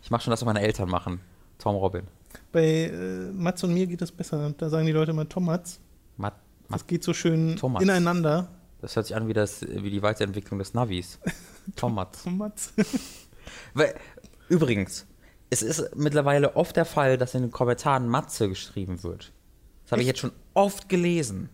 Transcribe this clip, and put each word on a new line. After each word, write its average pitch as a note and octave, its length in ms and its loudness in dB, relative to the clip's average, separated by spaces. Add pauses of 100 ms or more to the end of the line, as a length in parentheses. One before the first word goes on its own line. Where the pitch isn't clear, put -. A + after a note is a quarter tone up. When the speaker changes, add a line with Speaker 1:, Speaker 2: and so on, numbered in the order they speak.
Speaker 1:
Ich - 80 -4
mach A#2 100 2
schon, A#2+ 100 -2
dass A2+ 120 0
meine G#2+ 180 2
Eltern G#2 280 2
machen. F2+ 320 -2 (360)
Tom, G#2 180 0
Robin. F#2 280 0 (480)
Speaker 2:
Bei, E3 120 4 (220)
äh, F#3 460 -6
Mats F3+ 320 -2
und F3 100 2
mir F#3 140 2
geht F3 140 -6
das E3 100 -6
besser. D3+ 460 -4
Da E3 120 -4
sagen D#3+ 160 2
die D#3+ 60 2
Leute D#3 200 2
immer D#3 160 -2
Tom F#3 180 -2
Mats. E3+ 340 -2 (380)
Speaker 1:
Mat-, G2+ 180 -6 (280)
Speaker 2:
Das - 180 -6
Speaker 1:
Mat-, - 60 -20
Speaker 2:
geht E3+ 160 -2
so E3+ 100 0
schön D#3+ 420 2
Speaker 1:
Tom C3 180 -2
Mats. A#2 100 2
Speaker 2:
ineinander. F3 680 2 (320)
Speaker 1:
Das - 140 -8
hört A2 120 0
sich - 80 -6
an A2 120 -2
wie A2 60 0
das, G#2+ 280 2
wie G2 280 -6
die G2 120 -2
Weiterentwicklung G2+ 580 0
des - 140 -6
Navis. G#2 440 -2 (300)
Speaker 2:
<laughs> - 300 -16
Speaker 1:
Tom A#2+ 180 -2
Mats. - 280 -6
Speaker 2:
Tom F3+ 140 -4
Mats. - 360 -8 (500)
<laughs> - 500 -20
Speaker 1:
Weil, C#3+ 220 2 (540)
übrigens, B2 580 2 (420)
es - 120 0
ist C#3 340 -4
mittlerweile C#3+ 640 4
oft - 180 0
der C3+ 100 4
Fall, C3 320 4
dass B2 180 -2
in B2+ 60 2
den A#2+ 100 -2
Kommentaren B2 580 2
Matze A#2 400 0
geschrieben F#2 540 -6
wird. F2 280 -10 (540)
Das - 80 -2
habe A2+ 80 2
ich B2+ 80 2
Speaker 2:
Echt? C3 80 0
Speaker 1:
jetzt - 20 -8
schon B2+ 120 -4 (220)
oft G3 360 2
gelesen. E3+ 640 0